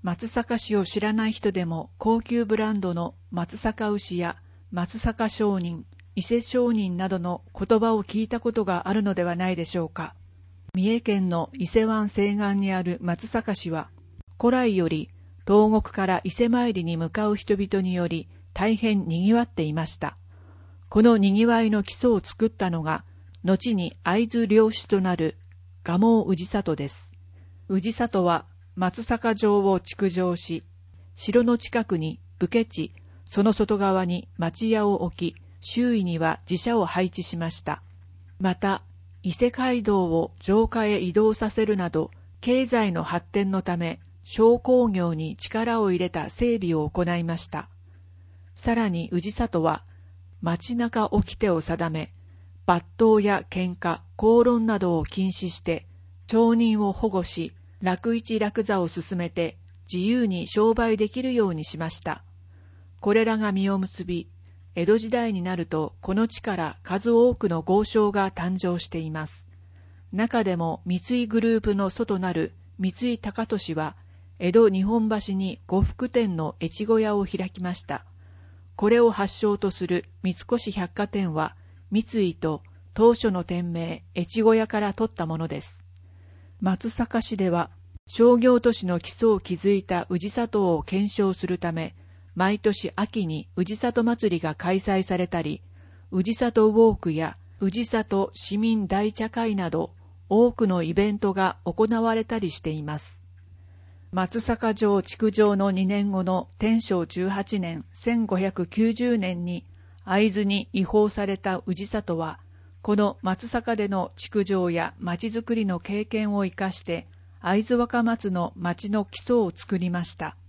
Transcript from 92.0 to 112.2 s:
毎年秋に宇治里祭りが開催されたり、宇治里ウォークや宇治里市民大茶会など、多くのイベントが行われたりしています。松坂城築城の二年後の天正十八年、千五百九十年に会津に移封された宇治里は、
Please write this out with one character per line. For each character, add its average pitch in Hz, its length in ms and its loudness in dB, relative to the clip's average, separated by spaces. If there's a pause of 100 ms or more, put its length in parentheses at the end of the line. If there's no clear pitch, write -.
毎 196 240 2
年 202 380 -2
秋 208 300 -2
に 156 300 -6
宇 180 80 0
治 214 120 -6
里 240 280 0
祭 220 340 0
り - 40 -4
が 156 120 -4
開 185 240 -2
催 190 240 0
さ 185 140 -2
れ 175 100 0
た 170 160 -4
り、 156 200 -6 (480)
宇 185 140 0
治 226 100 -2
里 233 340 4
ウ 214 40 4
ォ 226 220 6
ー - 40 -6
ク 165 140 -2
や 156 240 -4 (240)
宇 196 100 0
治 233 140 -4
里 208 500 -2
市 - 240 -6
民 220 280 0
大 208 260 0
茶 220 180 -6
会 226 240 -2
な 180 160 -2
ど、 165 240 -4 (340)
多 233 220 6
く 226 160 0
の 180 160 2
イ 160 120 -2
ベ 202 160 2
ン 208 80 -2
ト 196 160 0
が 190 300 0
行 180 200 0
わ 226 300 2
れ 220 100 -2
た 226 140 -4
り 185 120 -2
し - 100 -8
て 160 100 -4
い 156 120 -6
ま 151 160 -8
す。 - 240 -16 (880)
松 185 280 -4
坂 226 340 -2
城 202 280 2
築 - 300 -2
城 208 240 4
の 196 140 2
二 190 160 0
年 202 240 0
後 185 140 -2
の 180 240 -2 (100)
天 226 220 2
正 180 260 0
十 185 220 -4
八 196 320 -2
年、 165 320 -6
千 233 320 0
五 190 140 0
百 185 280 -2
九 220 280 0
十 240 240 0
年 180 260 -4
に 175 220 -6 (380)
会 202 260 4
津 202 140 -2
に 202 280 0
移 190 120 0
封 214 260 4
さ 202 160 -4
れ 196 100 -2
た 190 300 -4
宇 185 80 -2
治 196 120 -8
里 202 300 -4
は、 160 240 -8 (400)